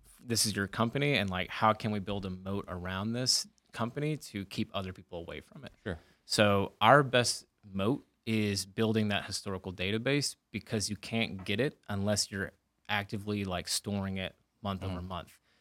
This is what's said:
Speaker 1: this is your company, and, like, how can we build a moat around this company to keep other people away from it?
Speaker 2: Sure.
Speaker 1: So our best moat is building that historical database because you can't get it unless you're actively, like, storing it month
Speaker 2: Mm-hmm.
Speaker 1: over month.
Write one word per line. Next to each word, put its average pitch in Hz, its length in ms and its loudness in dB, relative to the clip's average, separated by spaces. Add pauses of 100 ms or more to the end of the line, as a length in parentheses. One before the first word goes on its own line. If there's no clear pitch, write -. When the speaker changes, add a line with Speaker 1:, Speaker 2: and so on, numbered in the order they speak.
(240)
Speaker 1:
this 117 220 0
is 101 80 0
your 98 140 0
company, 139 480 0
and, 101 120 0
like, 90 200 -2
how 110 240 4
can 107 180 -2
we 104 80 -2
build 98 280 -4
a 92 40 -6
moat 95 380 -6
around 92 440 -4
this 123 340 0 (260)
company 147 440 -2
to - 280 -8
keep - 280 -4
other 92 200 -4
people 90 260 -14
away 82 220 -10
from - 240 -18
it? - 80 -16 (120)
Speaker 2:
Sure. 90 140 -4 (280)
Speaker 1:
So 101 540 4
our 131 220 10
best 123 420 2 (300)
moat 101 300 0 (200)
is 104 400 0
building 110 440 2
that 101 160 0
historical 95 480 -6
database 113 640 0 (160)
because 107 360 -2
you 104 60 -4
can't 98 500 -4
get 101 140 0
it 139 180 0 (120)
unless 101 420 0
you're 98 220 -6 (360)
actively, 101 560 -2
like, 87 220 -4
storing 98 520 -4
it 92 180 -6 (260)
month 95 200 -4
Speaker 2:
Mm-hmm. 95 100 -4
Speaker 1:
over 87 100 -6
month. 90 300 -8 (280)